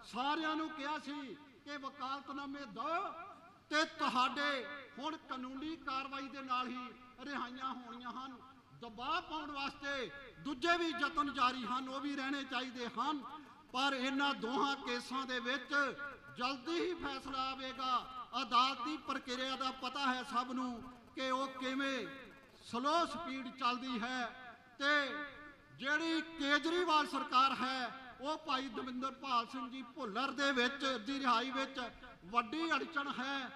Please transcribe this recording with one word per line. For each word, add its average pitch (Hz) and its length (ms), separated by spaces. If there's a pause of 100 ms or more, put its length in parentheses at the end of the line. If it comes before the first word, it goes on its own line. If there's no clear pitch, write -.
ਸਾਰਿਆਂ 311 520
ਨੂੰ 311 140
ਕਿਹਾ 302 300
ਸੀ 269 360 (280)
ਕਿ 285 140
ਵਕਾਲਤਨਾਮੇ 277 800
ਦਿਓ 285 540 (560)
ਤੇ 311 160
ਤੁਹਾਡੇ 262 800 (340)
ਹੁਣ 311 180
ਕਾਨੂੰਨੀ 269 580
ਕਾਰਵਾਈ 269 520
ਦੇ 269 140
ਨਾਲ 254 260
ਹੀ 247 260 (260)
ਰਿਹਾਈਆਂ 262 540
ਹੋਣੀਆਂ 240 380
ਹਨ। 254 260 (440)
ਦਬਾਅ 240 400
ਪਾਉਣ 302 300
ਵਾਸਤੇ 277 600 (280)
ਦੂਜੇ 294 380
ਵੀ 339 100
ਯਤਨ 285 460
ਜਾਰੀ 254 320
ਹਨ, 262 240
ਉਹ 269 100
ਵੀ 285 160
ਰਹਿਣੇ 269 280
ਚਾਹੀਦੇ 254 440
ਹਨ, 277 320 (520)
ਪਰ 277 220
ਇਹਨਾਂ 269 400
ਦੋਹਾਂ 254 420
ਕੇਸਾਂ 254 500
ਦੇ 254 140
ਵਿੱਚ 269 580 (400)
ਜਲਦੀ 269 440
ਹੀ 349 120
ਫੈਸਲਾ 269 580
ਆਵੇਗਾ। 254 540 (360)
ਅਦਾਲਤੀ 262 560
ਪ੍ਰਕਿਰਿਆ 262 580
ਦਾ 262 160
ਪਤਾ 262 420
ਹੈ 254 100
ਸਭ 247 280
ਨੂੰ 254 420 (220)
ਕਿ 262 160
ਉਹ 262 160
ਕਿਵੇਂ 262 600 (560)
ਸਲੋ 294 420
ਸਪੀਡ 269 420 (100)
ਚੱਲਦੀ 247 440
ਹੈ। 247 240 (540)
ਤੇ 285 360 (640)
ਜਿਹੜੀ 320 440
ਕੇਜਰੀਵਾਲ 311 840
ਸਰਕਾਰ 262 460
ਹੈ, 254 520 (160)
ਉਹ 302 160
ਭਾਈ 269 300
ਦਵਿੰਦਰਪਾਲ 254 800
ਸਿੰਘ 254 220
ਜੀ 262 120
ਭੁੱਲਰ 247 500
ਦੇ 277 200
ਵਿੱਚ 262 340 (200)
ਦੀ 277 140
ਰਿਹਾਈ 254 320
ਵਿੱਚ 269 300 (440)
ਵੱਡੀ 240 460
ਅੜਚਣ 285 480
ਹੈ। 262 360